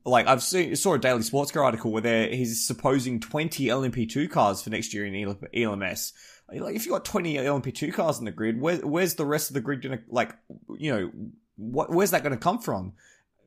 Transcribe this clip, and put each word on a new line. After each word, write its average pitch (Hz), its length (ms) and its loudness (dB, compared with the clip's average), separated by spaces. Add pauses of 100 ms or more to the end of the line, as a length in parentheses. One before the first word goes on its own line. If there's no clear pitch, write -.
like, 123 220 6
I've 123 160 6
seen, 175 320 0
saw 170 200 2
a 139 40 4
Daily 123 240 4
Sports 139 300 0
Car 156 100 2
article 113 300 2
where 110 100 0
they're, 113 280 4
he's 117 360 -2
supposing 127 540 0
twenty 151 480 -2
L 131 160 2
M 120 80 0
P 117 140 -2
two 143 220 -2
cars 104 320 2
for - 100 -8
next 110 220 -4
year 104 140 -4
in 98 80 -6
E 101 500 -4
L 107 80 0
M 98 120 -6
S. - 280 -6 (400)
Like, - 220 -6
if 226 100 -6
you've 349 100 -2
got 180 100 -2
twenty 165 340 -2
L 139 160 2
M 135 80 0
P 135 80 -6
two 156 220 -6
cars 165 260 0
in 117 60 -8
the 104 80 -6
grid, 113 280 0
where, 165 180 2
where's 165 360 0
the 156 100 -2
rest 147 260 0
of 135 40 -6
the 139 60 0
grid 131 220 -4
gonna, 131 260 -6
like, 113 240 0 (440)
you 151 160 -2
know, 95 200 -2 (440)
what, 127 340 -4
where's 175 220 4
that 156 120 4
gonna 135 140 0
come 196 200 2
from? 95 360 -4 (520)